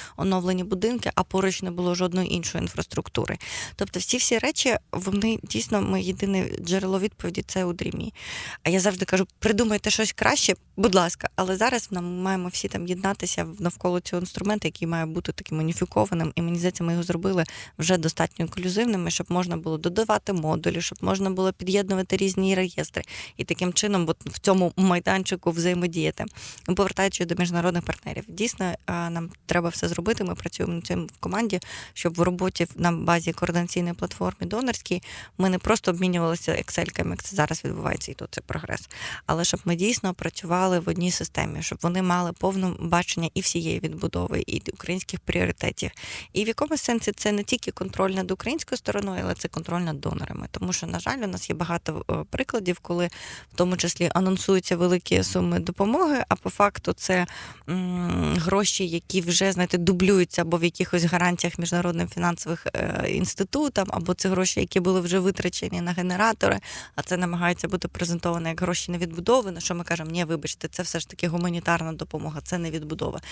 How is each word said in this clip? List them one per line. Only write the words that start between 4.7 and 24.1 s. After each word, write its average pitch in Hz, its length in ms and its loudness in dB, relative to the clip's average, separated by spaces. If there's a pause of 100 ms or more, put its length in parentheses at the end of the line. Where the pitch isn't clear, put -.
вони 202 520 0
дійсно, 220 380 0
ми 190 200 2
єдине 190 480 0 (120)
джерело 190 380 0
відповіді — 185 480 -4
це 185 180 0
у 175 80 -2
дрімі. 175 400 -6 (500)
А 160 60 0
я 185 100 6
завжди 190 260 2
кажу: 185 220 4 (120)
«Придумайте 214 500 2
щось 214 240 2
краще, 285 400 4 (240)
будь 196 180 6
ласка». 175 400 4
Але 185 220 2
зараз 233 340 2
нам, 175 140 -4
ми 180 180 -4
маємо 185 240 0
всі 180 200 -4
там 185 200 -4
єднатися 185 560 -2
в, 160 180 -8
навколо 175 380 0
цього 180 200 -2
інструменту, 190 480 -2
який 160 200 -4
має 165 180 0
бути 160 260 -4
таким - 280 -4
уніфікованим. 170 760 0
І 170 60 0
мені 170 180 0
здається, 175 240 0
ми 170 80 0
його 170 120 0
зробили 175 400 0 (360)
вже 175 180 4
достатньо 165 480 -2
інклюзивними, 185 640 0
щоб - 180 -2
можна 175 280 0
було 160 200 -2
додавати 208 560 0
модулі, 165 480 0
щоб - 200 -6
можна 190 280 2
було 190 240 2
під'єднувати 190 640 0
різні 190 380 2
реєстри 180 480 -2 (340)
і - 60 -4
таким 180 300 0
чином 196 360 2
от 165 160 0